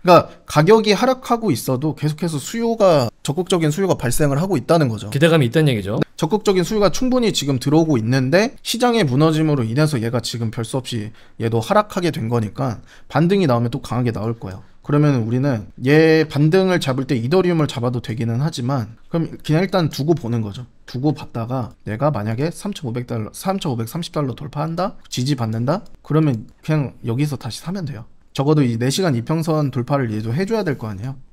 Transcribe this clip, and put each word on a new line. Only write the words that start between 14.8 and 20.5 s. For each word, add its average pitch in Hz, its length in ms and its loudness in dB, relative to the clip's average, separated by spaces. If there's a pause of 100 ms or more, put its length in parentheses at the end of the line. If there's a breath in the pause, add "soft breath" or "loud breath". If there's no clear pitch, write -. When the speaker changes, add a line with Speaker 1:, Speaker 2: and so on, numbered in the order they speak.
Speaker 1:
그러면 143 420 2
우리는 123 420 -2 (200)
얘 156 440 6
반등을 180 500 2
잡을 131 240 -2
때 139 140 -2
이더리움을 160 500 2
잡아도 123 320 -4
되기는 117 400 -4
하지만 127 560 -4 (140)
그럼 165 360 -4
그냥 156 160 2
일단 185 280 0
두고 151 240 0
보는 120 280 -2
거죠. 107 240 -8 (200)